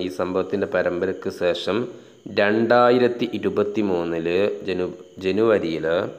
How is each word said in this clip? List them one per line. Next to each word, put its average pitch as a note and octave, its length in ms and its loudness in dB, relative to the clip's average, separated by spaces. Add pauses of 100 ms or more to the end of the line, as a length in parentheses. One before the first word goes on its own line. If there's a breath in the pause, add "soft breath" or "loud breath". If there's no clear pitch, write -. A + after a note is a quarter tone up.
ഈ - 20 -4 (120)
സംഭവത്തിൻ്റെ F#2 560 -2
പരമ്പരയ്ക്ക് F2+ 560 -2 (100)
ശേഷം F#2 380 0 (600 loud breath)
രണ്ടായിരത്തി A#2+ 880 4 (120)
ഇരുപത്തിമൂന്നില് F2+ 1000 0 (280)
ജനു-, F2+ 280 -4 (300)
ജനുവരിയിൽ F#2 640 2 (320)